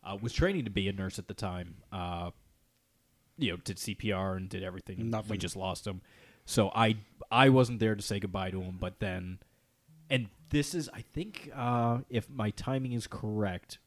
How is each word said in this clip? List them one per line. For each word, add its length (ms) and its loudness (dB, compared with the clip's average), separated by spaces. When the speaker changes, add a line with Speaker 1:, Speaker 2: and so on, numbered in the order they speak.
Speaker 1:
uh, 160 -8
was 140 -4
training 320 2
to 60 -4
be 180 2
a 40 -2
nurse 260 -4
at 80 -12
the 60 -8
time. 420 -6
Uh, 400 -4
you 140 0
know, 60 -4
did 200 -6
C 160 -4
P 180 -2
R 240 2
and 140 -4
did 140 -6
everything. 480 -6
Speaker 2:
Nothing. 180 -2
Speaker 1:
We 80 -2
just 180 -4
lost 300 -4
him. 160 -6
So 280 4
I, 240 4
I 200 8
wasn't 300 6
there 140 4
to 80 -4
say 180 -2
goodbye 320 -2
to 100 -4
him, 180 -6
but 200 -6
then, 380 -4
and 200 2
this 240 2
is, 200 -2
I 80 -10
think, 520 -8
uh, 460 2
if 200 -2
my 220 -2
timing 420 -2
is 120 -2
correct 800 -2